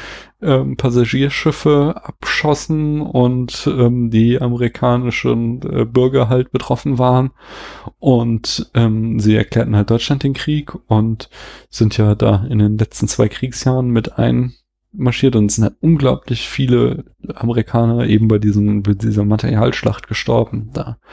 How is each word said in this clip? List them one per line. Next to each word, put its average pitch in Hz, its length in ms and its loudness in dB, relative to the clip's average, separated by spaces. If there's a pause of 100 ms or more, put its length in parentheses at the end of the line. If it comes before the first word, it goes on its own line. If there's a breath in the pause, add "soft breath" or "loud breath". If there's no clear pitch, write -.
(420 loud breath)
ähm, 135 360 0
Passagierschiffe 139 1200 0
abschossen 151 1000 -2
und, 127 680 0
ähm, 120 400 2
die 117 300 4
amerikanischen, 120 1200 -2
äh, 120 240 -2
Bürger 127 460 2
halt 127 200 0
betroffen 127 480 -4
waren. 127 340 2 (680 loud breath)
Und, 117 720 0
ähm, 113 480 0
sie 107 160 4
erklärten 110 400 0
halt 104 140 2
Deutschland 135 320 0
den 139 100 0
Krieg 147 420 -4 (120)
und 110 420 0 (400 loud breath)
sind - 300 0
ja 104 160 4
da 110 340 2
in 113 100 0
den 104 200 2
letzten - 280 -2
zwei 113 220 0
Kriegsjahren 127 600 -2
mit 117 280 -2
einmarschiert 123 1200 -2
und 104 140 4
es - 60 -4
sind 110 80 2
halt - 180 -2
unglaublich 135 680 0
viele 120 560 0 (300)
Amerikaner 117 720 0
eben 110 200 4
bei 107 120 4
diesem, 104 440 2
bei 101 120 2
dieser 104 320 0
Materialschlacht 110 800 0
gestorben 117 640 -4
da. 127 260 -8 (140 loud breath)